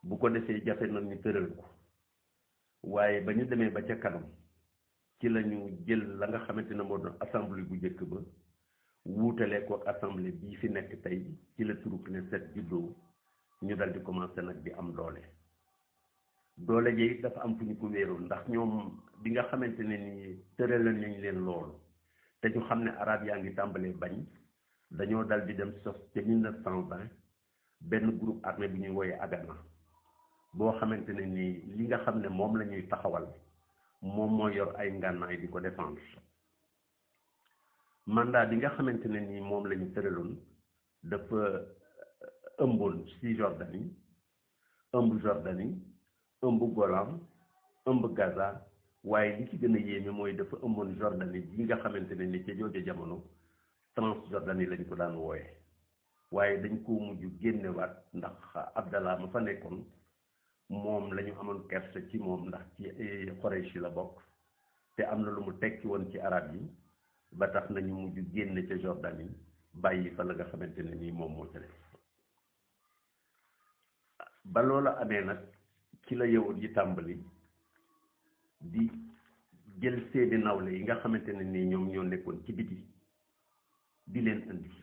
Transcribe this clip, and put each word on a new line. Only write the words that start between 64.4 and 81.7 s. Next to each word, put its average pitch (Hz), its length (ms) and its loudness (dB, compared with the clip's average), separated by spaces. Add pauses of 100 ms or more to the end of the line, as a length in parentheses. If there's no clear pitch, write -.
te 107 80 2
am 107 200 0
na 104 80 -2
lu 101 100 -4
mu 98 160 -6
tekki 110 300 -2
woon 98 240 0
ci - 80 -6
arab 90 340 0
yi, 117 140 -6 (640)
ba 95 160 2
tax - 220 0
nañu 95 260 -2
mujj 95 240 -6 (140)
génne 95 340 0
ca 95 100 -2
Jordanie, 85 520 -4 (440)
bàyyi 90 420 2
fa 90 80 -2
la 90 100 0
nga 85 120 -4
xamante 82 380 -8
ne 82 120 -6
nii 85 160 -6
moom 85 220 -6
moo 80 180 -10
ca 78 80 -12
des. - 160 -16 (2750)
Ba 98 180 4
loola 135 380 6
amee 107 240 2
nag, 95 160 -2 (680)
ci 123 100 -2
la 120 100 2
yawut 107 320 6
yi 107 160 -4
tàmbali 90 440 2 (1400)
di 202 300 2 (920)
jël 123 220 2 (100)
seeni 113 260 6
nawle 101 340 4
yi 95 120 -2
nga 117 160 4
xamante 110 340 2
ne 98 100 -2
nii 92 260 2
ñoom 92 200 2